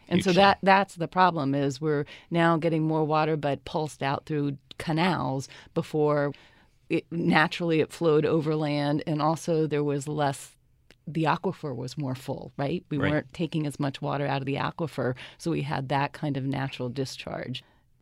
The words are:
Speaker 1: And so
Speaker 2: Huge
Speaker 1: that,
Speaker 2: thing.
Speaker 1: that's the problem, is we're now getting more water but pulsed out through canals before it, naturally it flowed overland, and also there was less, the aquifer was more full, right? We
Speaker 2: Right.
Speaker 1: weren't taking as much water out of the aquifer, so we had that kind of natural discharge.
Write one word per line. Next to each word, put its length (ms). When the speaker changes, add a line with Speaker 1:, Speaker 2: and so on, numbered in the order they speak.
Speaker 1:
And 120
so 60
Speaker 2:
Huge 80
Speaker 1:
that, 180
Speaker 2:
thing. 100
Speaker 1:
that's 300
the 100
problem, 480
is 260
we're 240
now 240
getting 260
more 220
water 320
but 280
pulsed 380
out 240
through 320
canals 720
before 600
it, 240
naturally 680
it 140
flowed 340
overland, 800
and 160
also 460
there 160
was 240
less, 480
the 160
aquifer 540
was 200
more 200
full, 400
right? 340
We 80
Speaker 2:
Right. 140
Speaker 1:
weren't 200
taking 360
as 100
much 240
water 240
out 160
of 40
the 100
aquifer, 580
so 140
we 100
had 280
that 220
kind 240
of 60
natural 460
discharge. 720